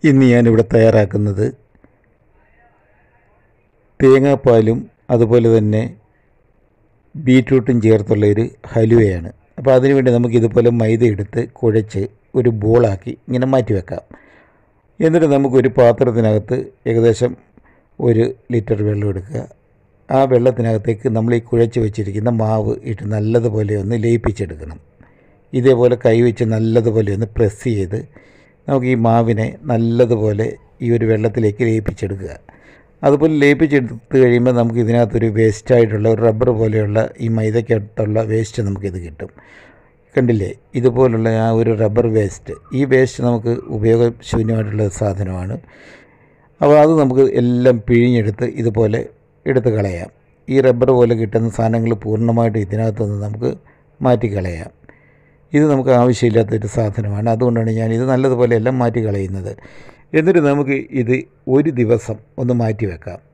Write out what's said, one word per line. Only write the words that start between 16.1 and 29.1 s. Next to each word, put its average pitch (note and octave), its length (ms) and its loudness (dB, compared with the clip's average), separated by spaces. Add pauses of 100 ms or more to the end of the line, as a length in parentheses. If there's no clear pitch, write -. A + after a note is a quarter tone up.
ഏകദേശം A#2 500 0 (640)
ഒരു A#2 360 0 (180)
ലിറ്റർ G#2+ 300 -2
വെള്ളം G#2 260 -4
എടുക്കുക. G2 400 -10 (600)
ആ C3+ 160 2
വെള്ളത്തിനകത്തേക്ക് A#2+ 840 0
നമ്മൾ A2+ 260 0
ഈ A#2 60 0
കുഴച്ച് A#2 400 -2
വെച്ചിരിക്കുന്ന G#2 500 -4
മാവ് A2 540 -2
ഇട്ട് A2 200 -10
നല്ലതുപോലെ G#2+ 720 -2
ഒന്ന് G#2 260 -4
ലയിപ്പിച്ചെടുക്കണം. G2 800 -4 (720)
ഇതേപോലെ B2 540 2
കൈവച്ച് A#2 380 2
നല്ലതുപോലെ A2 680 0
ഒന്ന് G#2+ 120 -4 (100)
പ്രസ് A2 280 -2
ചെയ്ത് G2+ 360 -4 (680)
നമുക്ക് C3+ 180 0
ഈ B2+ 80 0
മാവിനെ A2+ 680 0